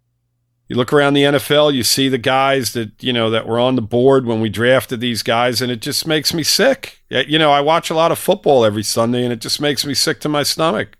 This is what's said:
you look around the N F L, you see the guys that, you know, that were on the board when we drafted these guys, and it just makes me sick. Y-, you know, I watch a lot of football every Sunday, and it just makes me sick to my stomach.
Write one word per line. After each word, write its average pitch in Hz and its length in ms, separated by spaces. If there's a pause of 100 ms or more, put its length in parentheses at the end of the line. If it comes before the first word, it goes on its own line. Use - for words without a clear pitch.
(680)
you - 80
look 123 160
around 143 220
the 143 100
N 143 100
F - 160
L, 151 200
you 131 120
see 135 260
the 131 100
guys 135 540
that, 113 180 (100)
you 127 120
know, 117 180
that 113 160
were 113 120
on 127 180
the 123 60
board 123 420
when 113 160
we 113 80
drafted 120 520
these 120 220
guys, 123 380
and 123 100
it 120 120
just - 240
makes 156 260
me 165 120
sick. - 560 (100)
Y-, - 180
you 151 120
know, 151 100
I 143 100
watch 156 300
a 170 40
lot 165 180
of 139 80
football 147 440
every 107 200
Sunday, 120 400
and 120 80
it 113 80
just 117 200
makes 147 240
me 143 100
sick - 260
to - 80
my 151 160
stomach. - 560